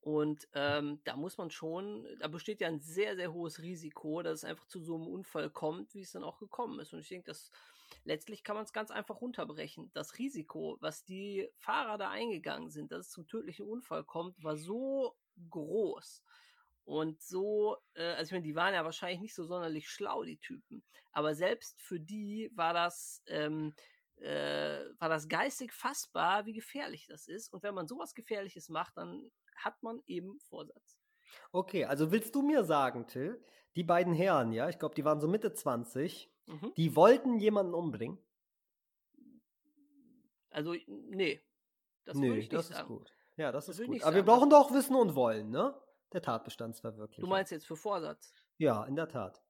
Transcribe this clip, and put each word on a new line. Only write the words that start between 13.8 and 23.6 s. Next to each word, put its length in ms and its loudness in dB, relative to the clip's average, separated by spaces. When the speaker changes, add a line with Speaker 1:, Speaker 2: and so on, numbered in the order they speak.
Speaker 1:
kommt, 400 -10
war 120 -4
so 600 -4
groß 720 -4
und 360 -4
so, 560 0
äh, 180 -4
also 160 -4
ich 40 -8
meine, 120 -2
die 100 -4
waren 200 4
ja 100 2
wahrscheinlich 360 -6
nicht 140 -12
so 100 -8
sonderlich 440 -6
schlau, 340 -4
die 160 -10
Typen. 460 -16
Aber 240 0
selbst 460 -2
für 180 -8
die 560 -8
war 200 0
das, 520 -2
ähm, 480 -2